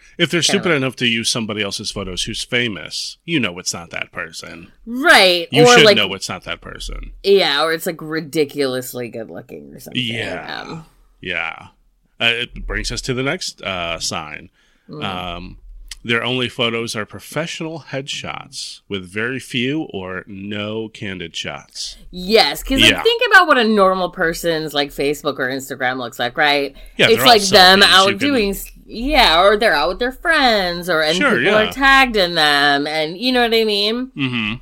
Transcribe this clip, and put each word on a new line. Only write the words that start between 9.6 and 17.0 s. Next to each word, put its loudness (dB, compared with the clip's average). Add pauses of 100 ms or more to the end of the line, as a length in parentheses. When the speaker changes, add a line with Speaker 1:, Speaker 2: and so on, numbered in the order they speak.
Speaker 2:
or -18
something. -6
Speaker 1:
Yeah. -8
Speaker 2:
Um, -14 (340)
Speaker 1:
Yeah. -8 (540)
Uh, 0
it -4
brings -6
us -10
to -4
the -4
next, -8
uh, -6
sign. -8 (380)
Speaker 2:
Mm. -14
Speaker 1:
Um, -10 (460)
their 0
only -4
photos -4
are -6